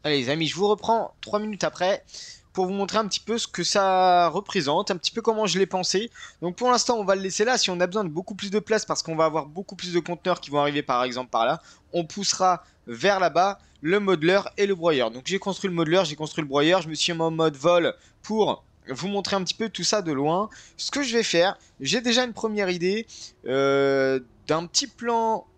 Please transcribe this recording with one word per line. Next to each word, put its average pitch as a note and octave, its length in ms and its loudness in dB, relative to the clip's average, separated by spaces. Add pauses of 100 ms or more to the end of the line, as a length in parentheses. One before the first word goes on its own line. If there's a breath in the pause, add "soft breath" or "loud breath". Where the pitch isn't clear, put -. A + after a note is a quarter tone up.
Allez, D3 120 0
les B2 120 -2
amis, D#3 180 0
je C3 80 -6
vous G3+ 140 0
reprends G#3+ 500 0
trois - 200 -4
minutes G#3+ 260 -4
après F3+ 400 -2 (480 loud breath)
pour F#3 140 0
vous F#3 40 -4
montrer G3 280 -2
un A3 100 -2
petit - 100 -4
peu A3+ 180 -4
ce - 120 -6
que E3+ 160 -6
ça F#3 640 4
représente, F3+ 640 -2
un F#3+ 40 2
petit - 160 -6
peu A3+ 100 -6
comment G#3+ 240 2
je F3 140 0
l'ai F#3+ 60 4
pensé. F#3+ 440 -2 (320 loud breath)
Donc F3 140 -4
pour B3 160 2
l'instant, A#3+ 260 2
on G#3 60 -2
va F#3+ 120 4
le G3 60 -4
laisser F#3+ 220 -2
là. A#3+ 140 2
Si - 120 0
on F3+ 120 -2
a F3+ 40 4
besoin F#3+ 200 -2
de D#3+ 40 -4
beaucoup F#3 240 -8
plus G3 160 -8
de G#3 100 0
place, G#3+ 260 0
parce - 180 -4
qu'on D#3+ 140 -4
va D#3+ 80 4
avoir D3+ 220 0
beaucoup F#3 280 -12
plus F3+ 160 -10
de F3 80 2
conteneurs E3+ 400 -2
qui C#3 120 -14
vont C#3+ 80 2
arriver, C#3+ 240 0
par B2+ 200 0
exemple, B2 260 -6
par A2+ 160 2
là, D#3 160 0 (300 loud breath)
on E3+ 140 -2
poussera F#3 580 0 (240 soft breath)
vers E3 320 2
là-bas F3+ 400 2 (220 soft breath)
le F3 180 2
modeler F#3 400 4 (160)
et G3+ 120 2
le G3 80 0
broyeur. D3 360 2
Donc B2+ 140 -14
j'ai F#3 140 -2
construit F#3+ 300 -4
le F3 60 -4
modeler, E3+ 300 2
j'ai D3+ 100 -8
construit D#3 280 -6
le C#3+ 40 -6
broyeur. D3+ 340 4
Je D3+ 60 -10
me D#3+ 60 -8
suis D#3+ 180 -2
mis E3 80 -4
en E3 100 2
mode D#3+ 280 0
vol E3 360 4 (280 soft breath)
pour G#3 420 0 (260)
vous C3+ 180 -6
montrer G3+ 300 -2
un F#3+ 80 -2
petit - 80 -6
peu A3 160 -4
tout F3 160 -8
ça D#3 160 0
de D#3+ 100 -4
loin. D#3+ 380 0 (260 loud breath)
Ce - 160 -8
que C#4+ 120 -2
je A#3 120 -4
vais A3+ 80 2
faire, F3 340 2 (220 soft breath)
j'ai C#3 220 -2
déjà A#3+ 240 2
une A#3 80 -10
première G#3 360 -2
idée, F3+ 380 -2 (400 loud breath)
euh, C#3 720 2 (260)
d'un D#3+ 200 0
petit C4 220 -4
plan A3+ 600 -2 (100)